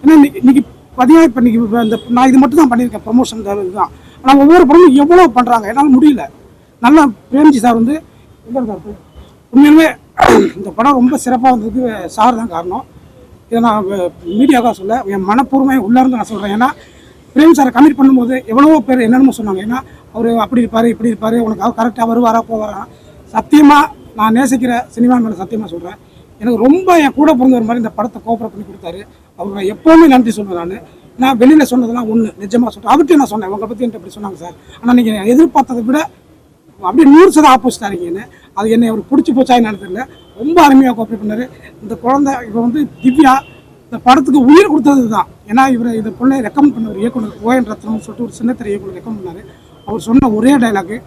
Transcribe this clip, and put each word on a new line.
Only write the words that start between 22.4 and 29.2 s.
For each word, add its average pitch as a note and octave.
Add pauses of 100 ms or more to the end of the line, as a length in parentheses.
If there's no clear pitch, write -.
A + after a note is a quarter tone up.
போவாரா? G#3+ (480)
சத்தியமா D4 (300)
நான் A3
நேசிக்கிற B3
சினிமா B3
மேல G#3+
சத்தியமா G#3+
சொல்றேன், E3+ (440)
எனக்கு G#3+
ரொம்ப F4
என் C#4+
கூட D#4
பிறந்தவர் B3+
மாதிரி A3+
இந்த A3
படத்தை G#3
கோஆப்ரேட் A3+
பண்ணி G3+
கொடுத்தாரு. F#3 (300)